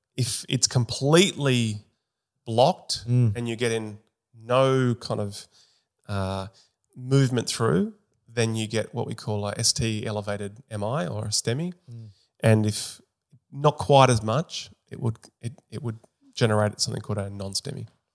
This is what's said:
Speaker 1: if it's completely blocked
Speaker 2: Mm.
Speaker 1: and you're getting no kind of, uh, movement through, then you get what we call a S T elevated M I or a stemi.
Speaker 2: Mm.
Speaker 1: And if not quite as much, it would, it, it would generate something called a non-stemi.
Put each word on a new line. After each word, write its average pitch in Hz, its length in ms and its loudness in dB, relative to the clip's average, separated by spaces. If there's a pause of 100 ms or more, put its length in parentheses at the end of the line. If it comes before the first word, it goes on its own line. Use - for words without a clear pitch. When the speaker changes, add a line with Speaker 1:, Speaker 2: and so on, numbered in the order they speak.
(160)
Speaker 1:
if 120 320 -4
it's - 200 0
completely 131 1160 2 (600)
blocked 120 640 2
Speaker 2:
Mm. 120 280 4
Speaker 1:
and 120 120 -6
you're 113 100 -4 (100)
getting 107 320 -4 (340)
no 127 600 2 (120)
kind 110 140 -2
of, 101 260 -8 (600)
uh, 95 400 -4 (480)
movement 127 540 2
through, 180 440 0 (340)
then 113 280 0
you 110 120 -2
get 107 260 -4
what - 140 -4
we 117 80 -8
call 104 320 -4
a 101 100 -4
S 113 160 0
T 110 320 -2
elevated 104 640 -6
M 104 140 -6
I 143 240 -4
or 107 180 -6
a 110 40 -6
stemi. 147 440 -2 (180)
Speaker 2:
Mm. 113 180 -16 (300)
Speaker 1:
And 110 260 2
if - 360 -6 (500)
not 143 260 0
quite 135 320 6
as 113 140 2
much, 117 460 -4 (200)
it - 100 -14
would, 113 180 -4 (240)
it, 120 120 -8 (160)
it 110 140 -12
would 113 160 -8 (340)
generate 107 460 2
something 110 220 -4
called 104 160 -6
a 101 120 -6
non-stemi. 98 580 -8 (280)